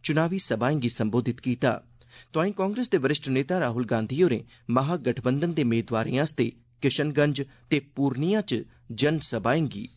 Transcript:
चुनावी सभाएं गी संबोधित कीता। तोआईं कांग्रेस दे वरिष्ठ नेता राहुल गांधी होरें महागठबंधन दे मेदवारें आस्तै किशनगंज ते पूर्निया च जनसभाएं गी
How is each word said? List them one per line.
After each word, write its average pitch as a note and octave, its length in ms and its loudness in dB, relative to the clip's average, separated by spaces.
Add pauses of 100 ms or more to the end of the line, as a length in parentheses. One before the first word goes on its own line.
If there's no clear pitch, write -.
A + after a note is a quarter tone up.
चुनावी E3 340 0
सभाएं B2 420 0
गी A#2+ 80 0
संबोधित A#2 520 0
कीता। B2 320 0 (640)
तोआईं F3 180 0
कांग्रेस G#3 380 -2
दे F#3 80 4
वरिष्ठ C#3 300 0
नेता C3+ 300 0
राहुल B2 260 0
गांधी A2+ 360 -2
होरें D3 220 2 (280)
महागठबंधन C3 840 0
दे D#3 100 0
मेदवारें A#2 540 0
आस्तै C3+ 340 0 (300)
किशनगंज C#3+ 640 0 (240)
ते D3+ 80 2 (180)
पूर्निया C#3 440 0
च A#2+ 220 -2 (300)
जनसभाएं C#3 720 0
गी G2+ 300 -8